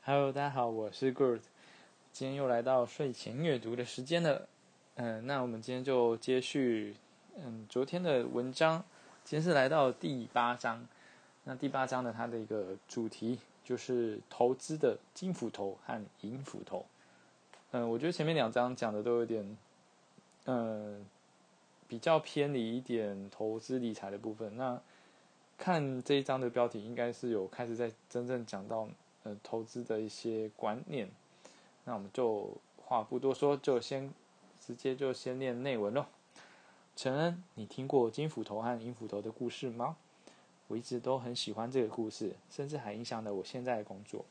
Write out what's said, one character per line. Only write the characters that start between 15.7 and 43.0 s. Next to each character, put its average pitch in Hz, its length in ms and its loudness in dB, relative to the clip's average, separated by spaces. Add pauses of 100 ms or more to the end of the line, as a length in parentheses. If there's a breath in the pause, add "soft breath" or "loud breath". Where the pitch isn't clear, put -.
和 107 180 -6 (180)
银 123 220 -6
斧 101 200 -10
头。 92 200 -6 (880 loud breath)
嗯， 120 180 0
我 117 120 0
觉 151 80 0
得 175 40 2
前 160 140 0
面 165 80 4
两 135 180 4
章 123 240 2
讲 113 160 -2
的 104 120 -2
都 120 160 4
有 117 80 2
点， 107 280 -4 (880)
嗯， 107 600 -4 (840)
比 117 120 -8
较 160 180 6
偏 147 340 2
离 117 240 0
一 127 60 -2
点 104 480 -2
投 110 300 -4
资 131 180 -4
理 117 160 -2
财 101 160 -8
的 101 80 -6
部 110 160 -6
分。 107 240 -8
那 123 240 -4 (800 loud breath)
看 143 420 2
这 143 140 4
一 135 80 4
章 131 180 2
的 123 80 2
标 120 180 4
题， 113 160 -4
应 117 120 -6
该 120 180 0
是 123 160 -4
有 101 180 2
开 120 200 -6
始 117 80 -2
在 117 160 0 (180)
真 123 180 -2
正 123 160 -2
讲 101 240 -8
到， 110 220 -2 (340)
呃， 104 200 -8
投 113 200 -4
资 120 200 -8
的 110 180 0
一 110 80 -4
些 110 460 -4
观 113 320 -4
念。 123 200 -4 (760 loud breath)
那 123 100 -6
我 107 60 -4
们 98 120 -10
就 107 460 -2 (200)
话 113 260 0
不 127 160 -2
多 135 120 2
说， 143 240 4
就 135 240 2
先， 135 320 -6 (480)
直 - 140 -10
接 131 220 -2
就 131 180 0
先 127 240 -4
念 127 240 -2
内 131 160 0
文 104 160 2
咯。 139 140 0 (880 loud breath)
“承 131 200 0
恩， 170 280 0 (100)
你 110 140 -8
听 135 200 -8
过 131 220 6
金 143 180 -2
斧 120 160 -4
头 104 160 -4
和 117 220 -2
银 117 100 -8
斧 113 160 -10
头 104 140 -4
的 110 100 -6
故 120 160 -4
事 123 220 -6
吗？ 120 260 -4 (720 loud breath)
我 110 80 -4
一 117 60 -2
直 120 180 -4
都 127 200 0
很 120 160 -6
喜 - 180 -4
欢 113 160 -4
这 131 140 2
个 110 40 2
故 110 220 -4
事， 104 260 -6 (140)
甚 139 180 -8
至 147 120 -6
还 110 140 -8
影 117 120 -8